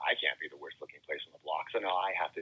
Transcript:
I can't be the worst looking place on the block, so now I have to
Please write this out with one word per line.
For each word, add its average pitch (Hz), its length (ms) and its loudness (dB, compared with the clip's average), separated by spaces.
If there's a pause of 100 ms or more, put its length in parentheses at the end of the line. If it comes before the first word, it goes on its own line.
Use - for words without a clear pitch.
I - 160 4
can't - 240 0
be 76 80 -6
the - 80 -16
worst - 240 -12
looking - 240 -12
place - 240 -2
on - 80 -20
the - 80 -20
block, 78 240 0
so 101 160 0
now 92 80 4
I 92 240 4
have - 160 0
to 82 80 -6